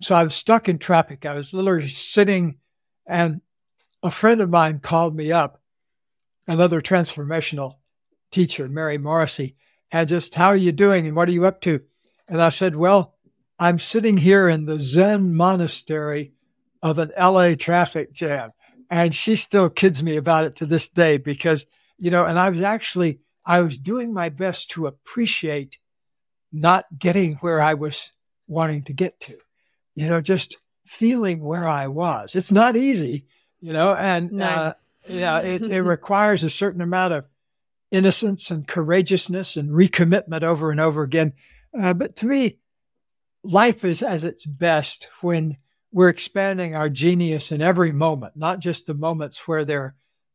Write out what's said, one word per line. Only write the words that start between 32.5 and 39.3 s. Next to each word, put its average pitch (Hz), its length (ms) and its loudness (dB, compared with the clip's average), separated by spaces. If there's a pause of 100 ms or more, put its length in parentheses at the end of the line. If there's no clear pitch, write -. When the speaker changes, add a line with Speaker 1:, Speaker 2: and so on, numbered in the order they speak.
Speaker 1:
easy, 170 480 -2 (340)
you 165 140 -12
know, 175 200 2
and, 175 380 -2
Speaker 2:
No. 196 140 -4
Speaker 1:
uh, 160 280 -2 (320)
yeah, 180 340 -2
it, 185 240 -4
it 190 180 -2
Speaker 2:
<laughs> 175 140 0
Speaker 1:
requires 202 500 0
a 156 40 0
certain 190 300 -4
amount 180 340 -2
of 139 120 -6 (640)
innocence 190 600 0
and 151 140 -6
courageousness 180 920 -2